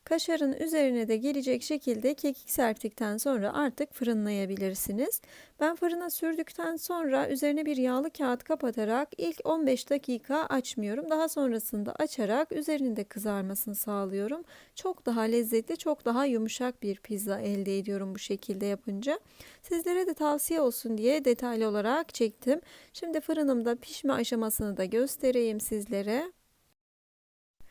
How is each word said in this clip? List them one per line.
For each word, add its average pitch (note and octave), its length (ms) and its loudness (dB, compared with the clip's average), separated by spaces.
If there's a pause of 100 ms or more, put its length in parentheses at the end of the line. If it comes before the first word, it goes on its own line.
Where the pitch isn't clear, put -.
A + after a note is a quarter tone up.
Kaşarın D#4+ 440 2
üzerine C#4 540 2
de A3 100 4
gelecek C4 460 0
şekilde C4 500 0
kekik - 360 -4
serptikten A3 680 0
sonra A3+ 360 0
artık C#4+ 400 -2
fırınlayabilirsiniz. G3+ 1300 0 (380)
Ben D#4+ 160 2
fırına F4 340 -2
sürdükten E4 680 -4
sonra D4+ 540 0
üzerine D4 360 0
bir D4 120 0
yağlı B3+ 320 2
kağıt B3+ 340 -2
kapatarak A#3+ 760 0
ilk E4+ 260 -2
on D#4+ 240 2
beş B3+ 220 2
dakika C4+ 460 0
açmıyorum. C4 760 -2
Daha D#4 200 2
sonrasında A3+ 680 0
açarak B3+ 520 0
üzerinin D4 440 0
de G#3+ 80 -2
kızarmasını G3+ 720 -4
sağlıyorum. G3+ 680 -2 (320)
Çok - 300 -6
daha A#3 160 2
lezzetli, A#3 560 2
çok D4+ 280 -2
daha A#3+ 200 2
yumuşak B3 580 -2
bir G3+ 120 -2
pizza G3+ 440 -4
elde G3 380 0
ediyorum G3 380 -4
bu G3+ 40 -8
şekilde G3 460 -4
yapınca. G3+ 540 -2 (420)
Sizlere F4+ 460 0
de E4+ 60 0
tavsiye D4+ 480 2
olsun A#3 360 0
diye C4+ 280 4
detaylı A#3+ 420 2
olarak A3 460 0
çektim. B3 480 0 (320)
Şimdi D#4+ 280 -2
fırınımda C4+ 540 2
pişme - 380 -2
aşamasını A3 640 0
da F#3+ 80 0
göstereyim A#3 760 2
sizlere. G#3+ 720 -2 (1400)